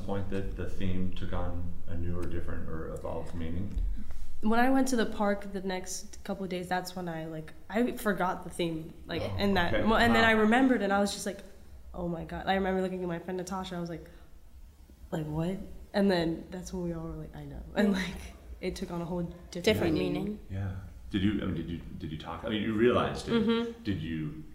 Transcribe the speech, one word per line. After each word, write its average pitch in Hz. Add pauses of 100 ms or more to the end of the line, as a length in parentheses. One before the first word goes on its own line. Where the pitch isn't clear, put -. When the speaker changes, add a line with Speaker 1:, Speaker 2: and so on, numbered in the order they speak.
Speaker 1:
point 101
that 98
the 85
theme 92
took -
on 87 (240)
a 82
new 87
or 87
different 85
or 80
evolved 82
meaning? 85 (680)
Speaker 2:
When 226
I 254
went 262
to 247
the 214
park 202
the 190
next -
couple 190
of 175
days, 180
that's 180
when 180
I, 160
like, 156 (180)
I 240
forgot 185
the 170
theme, 165 (140)
like, 165
Speaker 1:
Oh, 202
Speaker 2:
and 202
that, 175
Speaker 1:
okay. -
Speaker 2:
mo-, 220
and 233
then 226
Speaker 1:
Wow. 226
Speaker 2:
I 220
remembered, 226
and 196
I 202
was 202
just -
like, 185 (560)
"Oh 180
my 165
God." 170
I 190
remember 190
looking 185
at 180
my 170
friend 185
Natasha, 185
I 175
was 170
like, 160 (1080)
"Like, 156
what?" 165 (380)
And 202
then 165
that's 180
when 180
we 170
all 165
were 160
like, 156
"I 151
know." 139 (140)
And, 208
Speaker 3:
Yeah. -
Speaker 2:
like, - (260)
it 185
took 175
on 170
a 170
whole 175 (280)
different 175
Speaker 3:
Different 208
Speaker 2:
meaning. 185 (120)
Speaker 3:
meaning. 214 (120)
Speaker 1:
Yeah. 95 (400)
Did 98
you, 101
I -
mean, 87
did 80
you, 82 (180)
did 80
you 76
talk, 82
I -
mean, 107
you 110
realized 98
it. -
Speaker 2:
Mm-hmm. 233
Speaker 1:
Did 190
you, 156 (120)